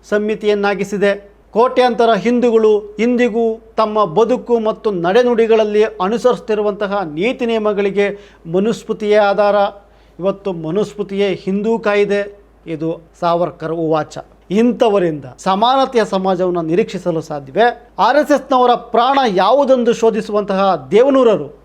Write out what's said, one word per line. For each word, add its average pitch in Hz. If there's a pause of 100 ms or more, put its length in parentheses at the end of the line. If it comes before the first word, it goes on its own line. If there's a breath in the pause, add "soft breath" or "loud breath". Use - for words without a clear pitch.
ಸಂಹಿತೆಯನ್ನಾಗಿಸಿದೆ. 202 (220)
ಕೋಟ್ಯಾಂತರ 233
ಹಿಂದೂಗಳು 220
ಇಂದಿಗೂ 226 (160)
ತಮ್ಮ 214
ಬದುಕು 226
ಮತ್ತು 220
ನಡೆನುಡಿಗಳಲ್ಲಿ 214
ಅನುಸರಿಸುತ್ತಿರುವಂತಹ 208
ನೀತಿ 202
ನಿಯಮಗಳಿಗೆ 202 (340 loud breath)
ಮನುಸ್ಮೃತಿಯೇ 208
ಆಧಾರ. 202 (640 soft breath)
ಇವತ್ತು 190
ಮನುಸ್ಮೃತಿಯೇ 196
ಹಿಂದೂ 208
ಕಾಯಿದೆ. 202 (260)
ಇದು 165 (200)
ಸಾವರ್ಕರ್ 170
ಉವಾಚ. 156 (320)
ಇಂಥವರಿಂದ 196 (140)
ಸಮಾನತೆಯ 240
ಸಮಾಜವನ್ನು 185
ನಿರೀಕ್ಷಿಸಲು 170
ಸಾಧ್ಯವೇ? 156 (100)
ಆರ್ 226
ಎಸ್ 302
ಎಸ್ನವರ 254
ಪ್ರಾಣ 247
ಯಾವುದೆಂದು 233
ಶೋಧಿಸುವಂತಹ 196
ದೇವನೂರರು 226